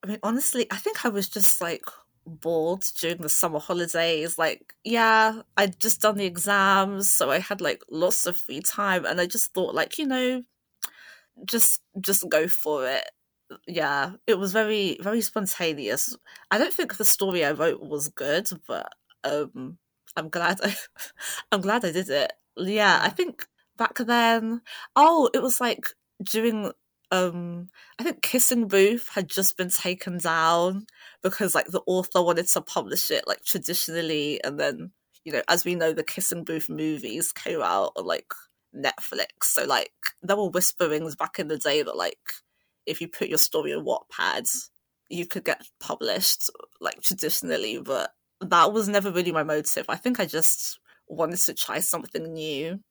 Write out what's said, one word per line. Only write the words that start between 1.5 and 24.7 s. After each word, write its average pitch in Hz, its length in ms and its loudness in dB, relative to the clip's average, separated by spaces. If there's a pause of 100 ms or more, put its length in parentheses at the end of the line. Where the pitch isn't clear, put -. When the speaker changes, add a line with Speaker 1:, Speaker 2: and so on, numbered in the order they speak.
Speaker 1:
like, 170 240 -4 (400)
bored 165 560 -2 (180)
during 170 180 -2
the 160 120 -8
summer 156 300 2
holidays. 165 800 -2
Like, - 460 -2
yeah, 220 580 4 (160)
I'd 196 220 2
just - 220 2
done 214 160 4
the 196 80 -2
exams, 196 880 2
so - 200 2
I 156 80 4
had, 190 220 -6
like, 156 280 -2
lots 170 360 0
of 180 120 -2
free 135 240 -8
time, 190 440 0
and 170 140 -2
I 175 60 2
just - 280 -2
thought, - 220 -2
like, - 220 -2
you 311 80 -2
know, 254 380 0 (1000)
just, - 360 2 (200)
just 175 280 0
go 156 180 2
for 147 400 -2
it. 131 220 -4 (580)
Yeah, 151 460 -2 (140)
it 208 120 6
was 190 140 -2
very, 214 480 2
very 214 200 0
spontaneous. 160 960 -2 (340)
I 208 60 4
don't 330 160 2
think - 240 -4
the 208 80 -2
story 180 400 2
I 143 80 2
wrote 156 280 0
was 147 280 -6
good, 151 400 -2 (180)
but, - 260 -8 (300)
um, 143 540 -4 (400)
I'm 160 120 -6
glad 175 340 0
I, 196 120 -2 (380)
<laughs> - 380 -8
I'm 202 100 2
glad 196 240 2
I 175 60 0
did 185 180 -2
it. 139 240 0 (240)
Yeah, 196 460 4
I 202 60 4
Speaker 2:
Yeah. - 20 -6
Speaker 1:
think - 360 -4 (300)
back - 220 0
then, 233 600 2 (340)